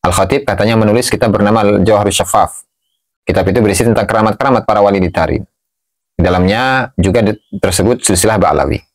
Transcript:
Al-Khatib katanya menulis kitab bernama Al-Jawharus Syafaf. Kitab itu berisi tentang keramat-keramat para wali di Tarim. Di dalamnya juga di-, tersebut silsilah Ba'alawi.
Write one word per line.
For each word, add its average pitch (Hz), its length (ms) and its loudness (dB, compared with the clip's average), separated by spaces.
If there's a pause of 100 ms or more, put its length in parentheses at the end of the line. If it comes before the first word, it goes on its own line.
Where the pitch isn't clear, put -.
Al-Khatib 95 480 0
katanya 104 320 0
menulis 110 320 0
kitab 107 180 0
bernama 104 320 2
Al-Jawharus 101 540 2
Syafaf. - 480 -2 (580)
Kitab 95 300 -2
itu 113 80 0
berisi 104 240 0
tentang 113 240 0
keramat-keramat 110 560 0
para 104 160 0
wali 101 180 2
di 90 140 -2
Tarim. 90 320 -4 (720)
Di 85 80 0
dalamnya 110 720 0
juga 98 240 0
di-, 107 160 0 (240)
tersebut - 400 0
silsilah 214 400 0
Ba'alawi. - 400 0 (140)